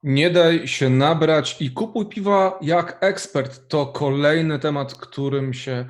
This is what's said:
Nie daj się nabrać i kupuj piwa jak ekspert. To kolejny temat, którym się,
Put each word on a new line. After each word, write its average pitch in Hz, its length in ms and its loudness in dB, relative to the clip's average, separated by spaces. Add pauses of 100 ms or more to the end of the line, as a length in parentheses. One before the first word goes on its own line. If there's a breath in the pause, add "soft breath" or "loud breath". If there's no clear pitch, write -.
Nie 147 280 2
daj 165 380 4
się 131 220 0
nabrać 151 680 2
i 139 100 -4
kupuj 214 360 -4
piwa 190 560 0
jak 170 380 -2
ekspert. - 680 -4
To 147 180 0
kolejny 147 720 0
temat, 143 360 -4
którym 135 600 -6
się, 123 360 -8